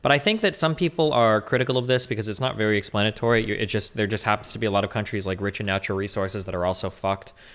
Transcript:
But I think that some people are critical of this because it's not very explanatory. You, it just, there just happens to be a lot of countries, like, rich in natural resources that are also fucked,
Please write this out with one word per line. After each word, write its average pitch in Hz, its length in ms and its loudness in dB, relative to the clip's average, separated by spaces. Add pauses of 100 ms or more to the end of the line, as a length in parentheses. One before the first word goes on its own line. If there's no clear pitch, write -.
But 135 100 4
I 143 60 4
think 214 240 0
that 190 140 2
some 160 180 2
people 156 380 0
are 113 280 4
critical 127 360 0
of 123 120 -2
this 127 180 2
because 107 220 -4
it's 104 120 -6
not 131 160 -2
very 107 220 2
explanatory. 110 680 2
You, 107 100 -2
it 104 120 -2
just, 104 300 -2
there 107 100 0
just 104 180 -2
happens 107 280 0
to - 60 -8
be 113 80 0
a 104 40 2
lot 98 140 2
of 101 60 -6
countries, 101 360 -4
like, 95 140 -4
rich 98 200 -4
in 107 60 -4
natural 98 320 -2
resources 98 460 -4
that 92 100 -8
are 87 100 0
also 92 260 0
fucked, - 420 -4 (220)